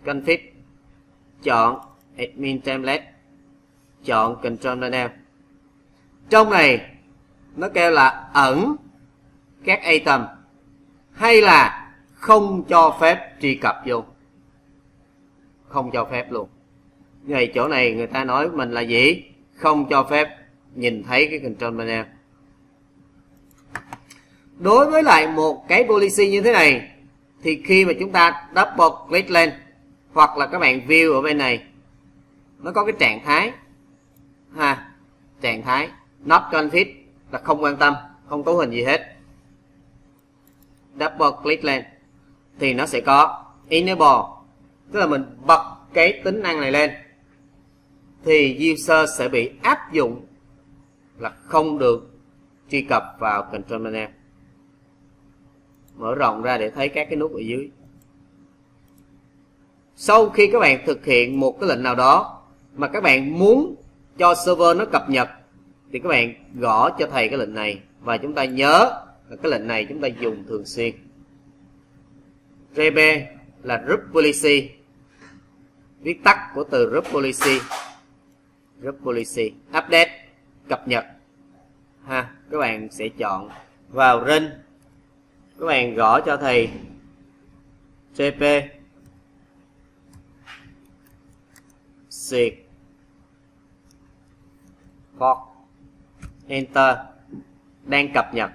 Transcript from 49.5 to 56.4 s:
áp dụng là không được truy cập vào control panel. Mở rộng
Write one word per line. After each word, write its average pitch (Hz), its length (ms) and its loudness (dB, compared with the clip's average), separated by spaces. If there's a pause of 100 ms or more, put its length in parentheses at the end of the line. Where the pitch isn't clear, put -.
áp 269 300 -2
dụng 123 340 -4 (920)
là 113 120 -10
không 156 480 -2
được 120 320 -2 (600)
truy 139 120 -2
cập 131 200 -2 (160)
vào 104 240 -2 (100)
control 110 320 -10
panel. 110 260 -8 (1900)
Mở 110 180 -6
rộng 113 280 -4